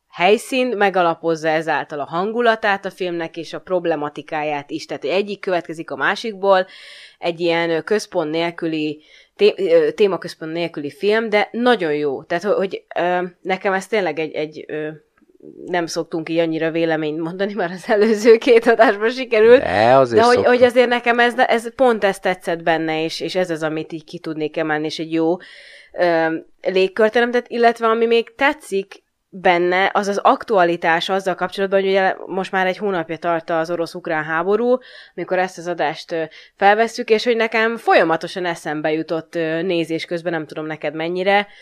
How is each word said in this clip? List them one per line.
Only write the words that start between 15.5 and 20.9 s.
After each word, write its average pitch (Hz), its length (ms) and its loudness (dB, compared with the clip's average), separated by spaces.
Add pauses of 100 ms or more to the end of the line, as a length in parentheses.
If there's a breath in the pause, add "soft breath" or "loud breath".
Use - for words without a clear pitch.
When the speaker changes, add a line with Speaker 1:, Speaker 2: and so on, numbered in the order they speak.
Speaker 1:
nem 175 200 -2
szoktunk 160 420 -6
így 165 100 -2
annyira 160 320 0
véleményt 160 500 -2
mondani, 185 340 -6
már 185 160 -4
az 185 160 -12
előző 220 500 4
két 233 300 4
adásban 226 440 4
sikerült. 240 520 4
Speaker 2:
De 104 320 4
azért 123 260 6
Speaker 1:
De 233 60 6
hogy, 240 80 6
Speaker 2:
szoktunk. 247 220 4
Speaker 1:
hogy 247 100 6
azért 240 220 4
nekem 240 300 0